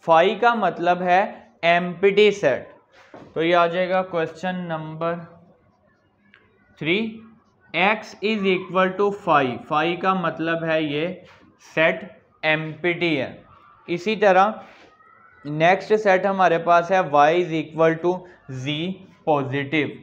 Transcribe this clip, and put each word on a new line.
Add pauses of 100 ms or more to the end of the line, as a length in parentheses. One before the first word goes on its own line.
Phi
का
मतलब
है (440)
empty
सेट। (580)
तो
ये
आ
जाएगा
question (100)
number (1600)
three, (760)
X (100)
is
equal
to
phi। (200)
Phi
का
मतलब
है
ये (680)
set (360)
एम्प्टी
है। (580)
इसी
तरह (840)
next
set
हमारे
पास
है (100)
Y
is
equal
to (420)
Z (520)
positive। (140)